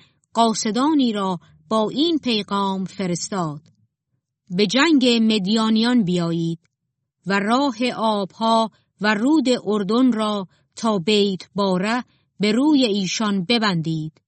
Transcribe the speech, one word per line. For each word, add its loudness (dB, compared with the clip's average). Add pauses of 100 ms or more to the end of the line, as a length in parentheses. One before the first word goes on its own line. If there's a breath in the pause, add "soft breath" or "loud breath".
(340 soft breath)
قاصدانی 0
را -4 (300 soft breath)
با 0
این 0
پیغام -2
فرستاد: -6 (880)
«به 0
جنگ 2 (140)
مدیانیان 2
بیایید -2 (680)
و 0
راه 0 (200)
آبها 0 (300)
و 4
رود 2 (160)
اردن 2
را -2 (280)
تا -2
بیت 0
باره -2 (360)
به 0
روی 4
ایشان -2
ببندید.» -2